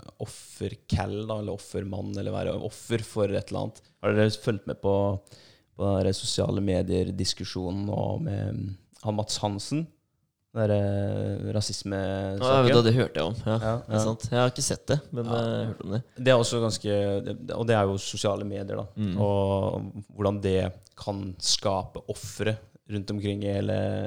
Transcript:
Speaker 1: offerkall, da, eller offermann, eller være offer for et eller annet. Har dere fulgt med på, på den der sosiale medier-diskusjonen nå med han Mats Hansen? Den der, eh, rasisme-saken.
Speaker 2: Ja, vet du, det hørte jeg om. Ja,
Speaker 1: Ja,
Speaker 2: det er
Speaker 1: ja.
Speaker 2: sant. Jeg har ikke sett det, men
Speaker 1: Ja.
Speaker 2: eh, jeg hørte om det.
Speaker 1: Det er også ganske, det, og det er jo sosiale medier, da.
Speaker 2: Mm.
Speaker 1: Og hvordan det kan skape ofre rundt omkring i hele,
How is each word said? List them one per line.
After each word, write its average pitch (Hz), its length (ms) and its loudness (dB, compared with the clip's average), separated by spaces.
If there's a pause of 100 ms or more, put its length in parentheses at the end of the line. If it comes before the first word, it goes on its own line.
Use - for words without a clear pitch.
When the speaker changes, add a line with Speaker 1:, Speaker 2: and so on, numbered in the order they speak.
(200)
Speaker 1:
offerkall, - 1080 -4
da, 110 100 -2
eller 101 180 -4
offermann, 98 640 -6
eller 101 160 -4
være 95 200 -2 (120)
offer 110 380 -4
for 107 260 0
et 95 200 -2
eller 98 160 -4
annet. - 140 -12 (220)
Har 104 140 4
dere 107 260 6
fulgt 104 240 -2
med - 160 -6
på, 98 120 2 (840)
på 95 80 0
den 98 180 2
der 95 120 4
sosiale 98 460 0
medier-diskusjonen 92 1300 0
nå 101 100 -2 (240)
med 101 400 -2 (400)
han 107 160 -2
Mats - 240 -2
Hansen? 104 440 -2 (680)
Den 110 140 2
der, 104 80 4
eh, 101 800 0
rasisme-saken. 98 880 -2
Speaker 2:
Ja, 131 180 6
vet 123 140 8
du, 120 80 8
det 113 140 6
hørte 107 240 2
jeg - 20 2
om. 98 120 -4 (100)
Ja, 110 100 2
Speaker 1:
Ja, 110 220 0
Speaker 2:
det - 100 -14
er 107 80 2
Speaker 1:
ja. 107 80 4
Speaker 2:
sant. 110 240 -2
Jeg 120 100 0
har 123 120 4
ikke - 160 -4
sett - 200 -4
det, 143 120 4 (140)
men 120 120 -4
Speaker 1:
Ja. 117 80 -4
Speaker 2:
eh, 113 260 0
jeg 110 120 -2
hørte - 160 -8
om 95 60 -6
det. 117 100 -2 (160)
Speaker 1:
Det 127 100 0
er 131 80 10
også 117 240 4
ganske, 101 640 0
det, 101 320 -8
og 117 100 -2
det 113 100 4
er 101 100 6
jo 98 100 2
sosiale 101 480 -2
medier, 101 320 -6
da. 107 100 -6 (100)
Speaker 2:
Mm. 98 220 -2
Speaker 1:
Og 98 880 0 (100)
hvordan 101 280 0
det 95 300 2 (240)
kan 98 420 -6
skape - 680 0
ofre 104 500 -4 (320)
rundt 101 200 -4
omkring 101 340 -2
i 101 100 0
hele, 101 240 0 (280)